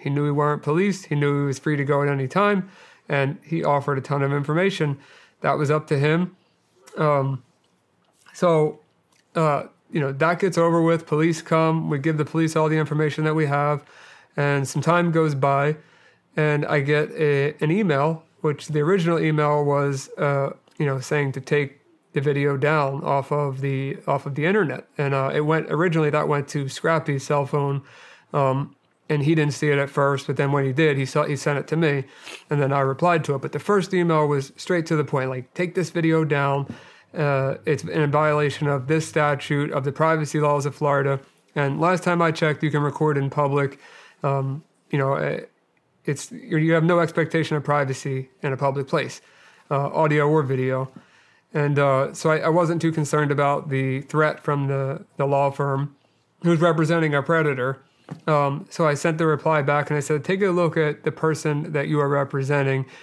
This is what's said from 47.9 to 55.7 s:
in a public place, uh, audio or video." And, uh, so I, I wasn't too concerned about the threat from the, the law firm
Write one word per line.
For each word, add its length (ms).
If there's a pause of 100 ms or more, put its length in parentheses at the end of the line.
in 100
a 40
public 320
place, 320 (500)
uh, 200
audio 380
or 140
video." 480 (640)
And, 280
uh, 340
so 160
I, 80
I 100
wasn't 320
too 120
concerned 400
about 380
the 320
threat 360
from 300
the, 360 (120)
the 100
law 240
firm 460 (480)